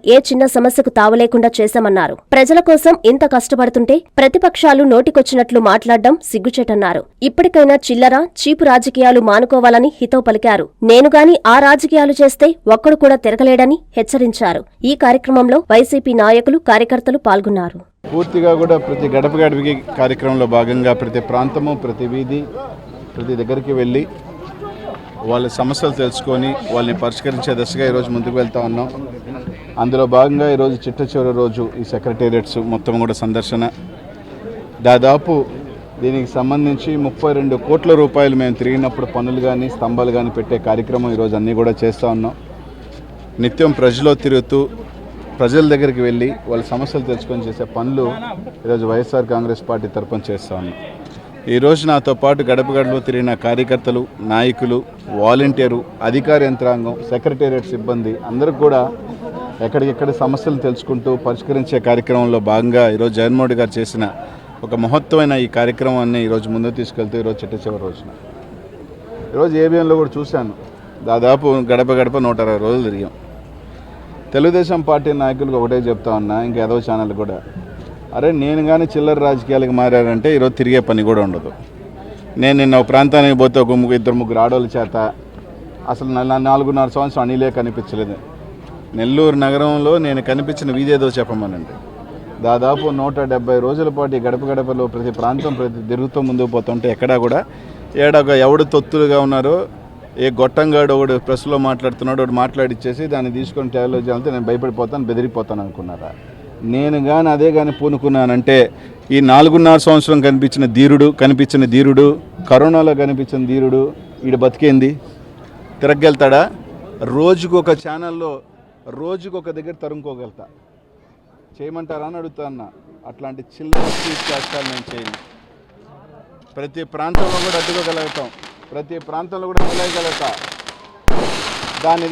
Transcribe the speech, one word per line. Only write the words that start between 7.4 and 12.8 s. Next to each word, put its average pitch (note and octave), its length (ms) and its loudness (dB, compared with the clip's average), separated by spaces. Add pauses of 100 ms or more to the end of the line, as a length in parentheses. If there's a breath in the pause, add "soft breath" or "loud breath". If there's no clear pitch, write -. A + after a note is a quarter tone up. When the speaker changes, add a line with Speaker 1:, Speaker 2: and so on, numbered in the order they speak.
Speaker 1:
చిల్లర, B3+ 280 4 (260)
చీపు D#4 280 2
రాజకీయాలు B3 600 4
మానుకోవాలని A#3+ 720 4
హితవు - 300 0
పలికారు. G#3+ 360 2 (260)
నేను C4 260 8
గాని D#4+ 180 8 (180)
ఆ - 20 8 (120)
రాజకీయాలు D4 540 4
చేస్తే C#4+ 280 6 (280)
ఒక్కడు D4+ 260 4